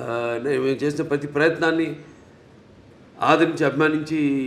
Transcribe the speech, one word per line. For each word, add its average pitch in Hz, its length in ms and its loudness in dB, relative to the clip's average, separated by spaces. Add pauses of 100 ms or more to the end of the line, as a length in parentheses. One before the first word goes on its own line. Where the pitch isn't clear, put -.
(420)
నే-, 139 80 -4
మేము 131 140 0
చేసిన 139 400 -2
ప్రతి 143 220 -2
ప్రయత్నాన్ని 160 680 0 (1200)
ఆదరించి, 156 440 4
అభిమానించి, 156 520 0 (300)